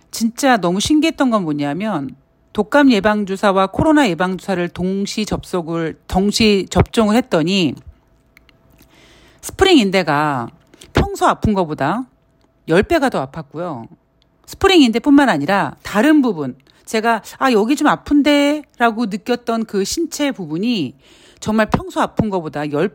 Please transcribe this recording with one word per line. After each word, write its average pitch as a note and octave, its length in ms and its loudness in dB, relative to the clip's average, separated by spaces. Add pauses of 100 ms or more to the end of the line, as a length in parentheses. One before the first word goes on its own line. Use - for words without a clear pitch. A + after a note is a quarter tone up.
(100)
진짜 A#3 460 0
너무 F3+ 240 0
신기했던 D4+ 500 0
건 G#3+ 120 0
뭐냐면, D3 720 -4 (380)
독감 C4+ 380 2
예방주사와 G3 800 0
코로나 D4+ 400 2
예방주사를 F3 640 -4
동시 G3 540 -4
접속을, E3 760 -6 (100)
동시 G3+ 640 2
접종을 G#3 440 0
했더니 F3+ 600 0 (1700)
스프링 F#4+ 360 2
인대가 D3+ 680 0 (440)
평소 G4 340 0
아픈 G#3+ 280 0
거보다 F3 520 -2 (600)
열 E3+ 160 4
배가 C#4+ 280 0
더 D#3 140 -4
아팠고요. D3 640 -12 (600)
스프링 F#4+ 360 4
인대뿐만 B3+ 460 4
아니라 E3+ 560 0
다른 D4 360 2
부분, D#3 360 -2 (280)
제가 A3+ 380 -2 (160)
"아, C4+ 140 2
여기 A3 240 2
좀 D4 100 0
아픈데?"라고 C#4+ 1200 0
느꼈던 A3+ 600 -4
그 G3 180 -2
신체 D4 480 -4
부분이 E3+ 640 -4 (420)
정말 A3 320 0
평소 E4+ 300 -4
아픈 A3 300 -2
거보다 D3+ 420 -6
열 D3 220 -2